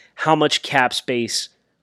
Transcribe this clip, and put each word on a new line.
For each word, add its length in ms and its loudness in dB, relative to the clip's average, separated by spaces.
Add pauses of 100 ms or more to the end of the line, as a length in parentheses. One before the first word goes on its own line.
(140)
how 220 2
much 260 0
cap 320 0
space, 540 -4 (340)